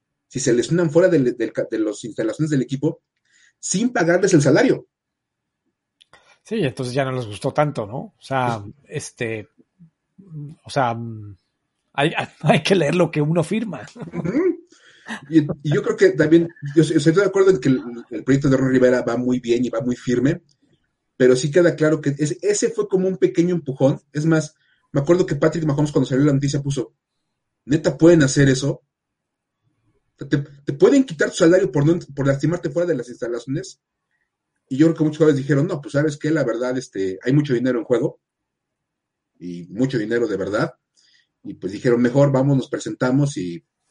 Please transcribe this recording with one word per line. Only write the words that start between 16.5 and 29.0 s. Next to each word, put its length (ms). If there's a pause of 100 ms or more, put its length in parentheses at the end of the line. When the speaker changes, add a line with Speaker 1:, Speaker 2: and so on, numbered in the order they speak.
Speaker 1:
yo, 80
yo 140
estoy 160
de 120
acuerdo 280
en 80
que 80
el, 120 (300)
el 140
proyecto 240
de 80
Ron 160
Rivera 300
va 140
muy 220
bien 260
y 40
va 140
muy 120
firme, 480 (760)
pero 200
sí 120
queda 280
claro 240
que 180
ese, 240
ese 280
fue 180
como 180
un 120
pequeño 360
empujón. 460 (120)
Es 140
más, 300 (340)
me 100
acuerdo 260
que 100
Patrick 280
Mahomes, 280
cuando 160
salió 160
la 80
noticia, 280
puso, 360 (720)
"¿Neta 300
pueden 280
hacer 240
eso? 340 (1300)